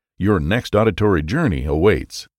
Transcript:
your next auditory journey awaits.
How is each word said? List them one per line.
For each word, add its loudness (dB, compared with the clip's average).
your 2
next -2
auditory 2
journey -2
awaits. 0